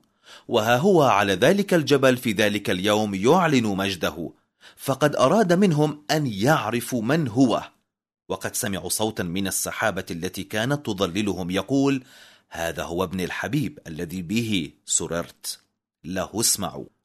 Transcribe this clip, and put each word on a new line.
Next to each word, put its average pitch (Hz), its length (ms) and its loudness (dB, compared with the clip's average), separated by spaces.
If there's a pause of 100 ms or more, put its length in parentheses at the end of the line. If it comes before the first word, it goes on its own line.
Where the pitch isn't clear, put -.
(480)
وها 117 280 4
هو 170 260 4
على 101 320 4
ذلك 185 400 2
الجبل 131 420 4
في 120 160 -4
ذلك 104 380 0
اليوم 104 440 2
يعلن 135 520 4
مجده، 95 640 -4 (460)
فقد 147 400 0
أراد 175 360 4
منهم 156 580 2
أن 156 160 0
يعرفوا 117 760 0
من 139 260 0
هو. 110 420 2 (580)
وقد - 280 -8
سمعوا 92 320 -4
صوتا 110 340 -2
من 92 240 -4
السحابة 92 640 -4
التي 87 340 -8
كانت 131 420 -4
تظللهم 92 640 -2
يقول: 135 540 0 (440)
'هذا 82 340 -6
هو 85 220 -4
ابن 92 160 -4
الحبيب 95 640 -4
الذي 82 360 -10
به 101 500 -2 (120)
سررت، - 760 -6 (440)
له 90 300 -6
اسمعوا.' 92 520 -2 (180)